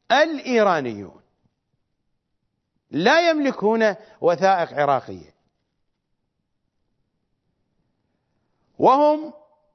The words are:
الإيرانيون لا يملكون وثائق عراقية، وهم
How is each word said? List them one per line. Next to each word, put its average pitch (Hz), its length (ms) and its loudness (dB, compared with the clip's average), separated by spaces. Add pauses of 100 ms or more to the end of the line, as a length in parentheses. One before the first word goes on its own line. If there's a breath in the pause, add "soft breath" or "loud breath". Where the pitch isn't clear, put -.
(120)
الإيرانيون 202 1080 -2 (1700)
لا 302 400 2
يملكون 226 640 -2 (260 loud breath)
وثائق 175 520 0
عراقية، 123 600 -4 (3500)
وهم 294 540 2 (420)